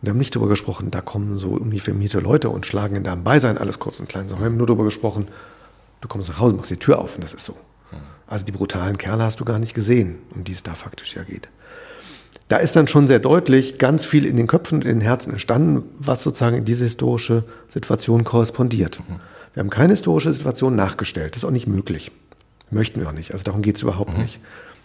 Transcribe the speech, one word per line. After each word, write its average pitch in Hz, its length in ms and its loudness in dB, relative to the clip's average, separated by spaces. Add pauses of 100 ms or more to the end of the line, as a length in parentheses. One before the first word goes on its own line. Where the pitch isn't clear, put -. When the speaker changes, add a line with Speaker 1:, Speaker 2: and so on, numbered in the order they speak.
Speaker 1:
wir 101 80 -2
haben 113 80 0
nicht - 160 -2
darüber 107 140 0
gesprochen, 101 420 -2
da 92 100 -4
kommen 101 360 -6
so 95 120 -6
uniformierte 101 720 -2
Leute 113 300 2
und 98 180 -6
schlagen 101 280 -4
in 98 80 -4
deinem 90 200 -6
Beisein 120 340 4
alles 98 220 -6
kurz - 200 -8
und 98 80 -12
klein, 98 220 -8
sondern 95 160 -6
wir 117 60 0
haben 117 60 0
nur 120 100 2
darüber 110 160 2
gesprochen, 104 440 -2 (760)
du 113 60 -14
kommst 95 220 -8
nach 78 100 -10
Hause, 113 160 6
machst - 140 -8
die 90 80 -6
Tür - 220 4
auf - 160 -8
und - 80 -10
das 78 100 -12
ist - 120 -10
so. - 80 -12
Speaker 2:
Mhm. - 440 -20 (300)
Speaker 1:
Also 101 180 -6
die 101 60 -8
brutalen 95 480 -4
Kerle 110 240 -2
hast 110 160 -2
du 117 60 -6
gar 113 120 0
nicht 110 160 -4
gesehen, 104 460 2 (160)
um 92 80 -10
die 92 80 -8
es 90 100 -8
da 82 140 -10
faktisch - 400 -14
ja 90 80 -10
geht. - 260 -14 (1000)
Da - 100 4
ist - 180 2
dann 151 120 8
schon 143 200 6
sehr 127 120 8
deutlich 135 580 4
ganz 147 300 2
viel 147 180 4
in 127 100 0
den 117 120 2
Köpfen 165 320 2
und - 60 -4
in 123 120 2
den 110 40 2
Herzen 120 300 0
entstanden, 127 520 2 (160)
was 139 240 -2
sozusagen 120 340 0
in 117 80 -2
diese 120 180 0
historische 117 600 0 (260)
Situation 117 540 0
korrespondiert. 113 840 0
Speaker 2:
Mhm. 90 80 -10 (380)
Speaker 1:
Wir - 80 -6
haben 98 80 -2
keine 151 240 4
historische 165 400 2
Situation 131 420 0
nachgestellt, 95 600 -2
das - 80 -6
ist - 20 -4
auch 175 60 -2
nicht 127 160 -2
möglich. 95 440 -4 (600)
Möchten 110 300 -2
wir 85 80 -6
auch 73 40 -8
nicht, 80 200 -12
also 95 100 -8
darum 101 200 -2
geht's 104 180 0
überhaupt 98 340 -2
Speaker 2:
Mhm. 95 80 0
Speaker 1:
nicht. - 160 -8 (460)